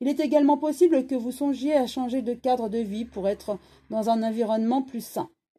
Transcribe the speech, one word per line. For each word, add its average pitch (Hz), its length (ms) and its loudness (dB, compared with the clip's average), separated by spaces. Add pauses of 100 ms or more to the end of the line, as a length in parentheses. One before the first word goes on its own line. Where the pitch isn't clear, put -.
Il 247 80 -2
est 285 100 -2
également 294 400 4
possible 302 480 4
que 269 80 -4
vous 247 160 -4
songiez 277 440 -2
à 262 120 4
changer 254 340 -4
de 240 140 -2
cadre 247 340 0
de 214 100 -4
vie 220 260 -4
pour 196 240 -6
être 202 300 -4 (320)
dans 220 200 0
un 226 140 2
environnement 226 580 0
plus 233 220 -8
sain. - 260 -8 (280)